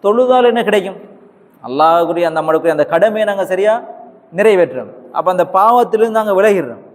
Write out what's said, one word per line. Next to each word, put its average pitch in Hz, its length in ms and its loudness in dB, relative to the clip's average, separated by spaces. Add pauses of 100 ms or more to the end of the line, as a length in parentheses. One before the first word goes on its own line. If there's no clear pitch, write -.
தொழுதால் 247 480 2
என்ன 233 160 -2
கிடைக்கும்? 180 300 -2 (680)
அல்லாஹ்வுக்குரிய 165 600 0
அந்த, 160 100 -4
நம்மளுக்குரிய 160 360 0
அந்த 147 180 0
கடமையை 214 360 0
நாங்க 196 220 -4
சரியா 202 220 0 (640)
நிறைவேற்றுறோம். 170 520 0 (280)
அப்ப 165 160 -2
அந்த 175 100 0 (140)
பாவத்திலிருந்து 220 640 2
நாங்க 208 200 -2
விலகிடுறோம் 170 420 0 (120)